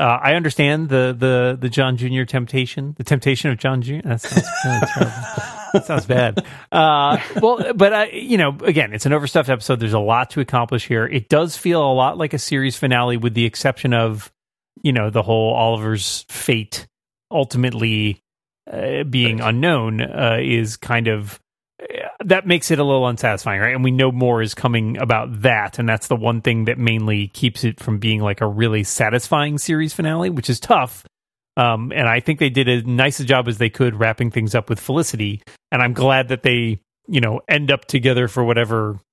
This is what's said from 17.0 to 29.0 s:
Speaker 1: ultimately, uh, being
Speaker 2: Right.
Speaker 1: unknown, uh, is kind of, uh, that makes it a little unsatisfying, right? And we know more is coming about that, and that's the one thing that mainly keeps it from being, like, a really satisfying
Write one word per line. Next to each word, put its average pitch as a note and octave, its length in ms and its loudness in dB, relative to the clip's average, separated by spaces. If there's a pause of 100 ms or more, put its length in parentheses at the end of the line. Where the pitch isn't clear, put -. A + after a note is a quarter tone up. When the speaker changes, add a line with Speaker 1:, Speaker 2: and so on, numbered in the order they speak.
Speaker 1:
ultimately, A#2 880 0 (500)
uh, C#3 340 -4
being A#2+ 340 0
Speaker 2:
Right. A2+ 100 -2
Speaker 1:
unknown, A#2 520 0
uh, B2 400 0
is A#2 360 -2
kind A#2 320 -2
of, G#2 300 -4 (420)
uh, - 280 -10 (160)
that F#3+ 220 2
makes F3 260 2
it D3+ 80 2
a D3 40 4
little C3+ 220 2
unsatisfying, G#2+ 540 0
right? A#2 140 2
And B2+ 100 0
we B2+ 80 4
know C3 200 4
more B2 300 2
is G#2+ 120 -4
coming A#2 440 0
about A2+ 440 0
that, A2 360 2
and A#2 100 0
that's A2 200 -2
the C3 80 0
one A#2 260 0
thing A2+ 220 0
that A#2+ 140 -2
mainly G#2+ 500 0
keeps - 360 -2
it A2+ 160 0
from G#2+ 180 -2
being, A2 220 0
like, G#2 200 0
a A2+ 60 0
really G#2+ 380 0
satisfying D3 720 0